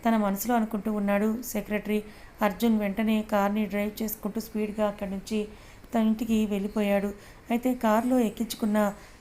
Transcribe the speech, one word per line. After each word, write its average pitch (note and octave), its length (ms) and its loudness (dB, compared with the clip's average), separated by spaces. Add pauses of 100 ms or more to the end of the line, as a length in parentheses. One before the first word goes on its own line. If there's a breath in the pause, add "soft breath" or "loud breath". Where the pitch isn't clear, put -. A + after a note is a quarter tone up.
తన A3+ 100 4
మనసులో G#3 380 0
అనుకుంటూ A3 380 0
ఉన్నాడు G#3 480 0
సెక్రటరీ. G#3 640 -4 (380 loud breath)
అర్జున్ G#3+ 380 2
వెంటనే G#3+ 420 0
కార్ని G#3 440 2
డ్రైవ్ G#3 380 -4
చేసుకుంటూ G#3+ 360 -4
స్పీడ్గా G#3+ 480 -2
అక్కడి G3+ 240 -6
నుంచి G#3 360 -4 (460 loud breath)
తన A#3 80 2
ఇంటికి A3 440 2
వెళ్ళిపోయాడు. G3+ 680 0 (360 loud breath)
అయితే A#3+ 240 0
కారులో B3 460 4
ఎక్కించుకున్న G#3 720 0 (280 loud breath)